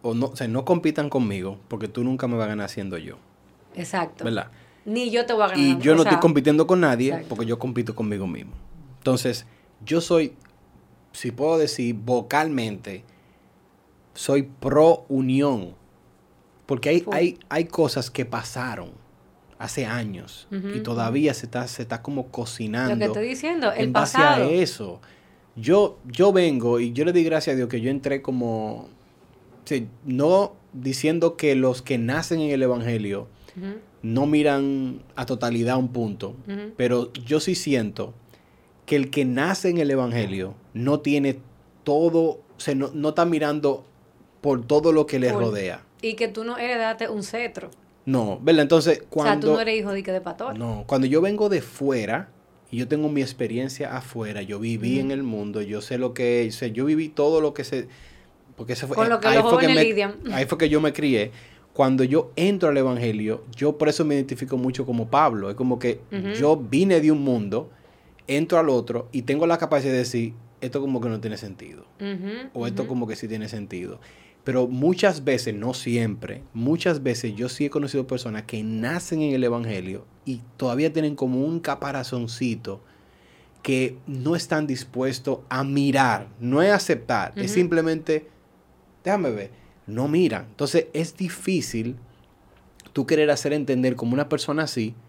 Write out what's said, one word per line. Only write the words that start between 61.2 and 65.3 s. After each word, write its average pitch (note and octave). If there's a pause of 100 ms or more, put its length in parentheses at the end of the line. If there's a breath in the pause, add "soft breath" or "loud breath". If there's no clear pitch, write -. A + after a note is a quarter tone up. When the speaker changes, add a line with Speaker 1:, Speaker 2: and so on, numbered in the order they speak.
Speaker 1:
Cuando C3
yo D3
entro F3+
al C#3+
evangelio, A#2 (100)
yo D3
por D3+
eso D#3
me D3
identifico C3+
mucho B2+
como A#2
Pablo. A#2